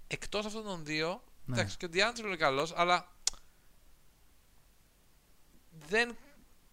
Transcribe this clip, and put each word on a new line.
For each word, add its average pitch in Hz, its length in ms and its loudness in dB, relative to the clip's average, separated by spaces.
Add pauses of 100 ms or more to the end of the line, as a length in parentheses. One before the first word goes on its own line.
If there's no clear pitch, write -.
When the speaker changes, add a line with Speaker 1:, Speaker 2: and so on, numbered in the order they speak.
Speaker 1:
εκτός - 400 -4
αυτών 214 180 -8
των 180 200 -6
δύο, 160 380 0 (220)
Speaker 2:
Ναι. 151 120 -2
Speaker 1:
εντάξει, - 200 0
και - 100 -8
ο - 60 -4
D'Angelo 220 320 2
είναι 196 120 -2
καλός, 151 400 2
αλλά 175 360 4 (2750)
δεν, 226 200 4
Speaker 2:
Ναι. 233 60 -10 (580)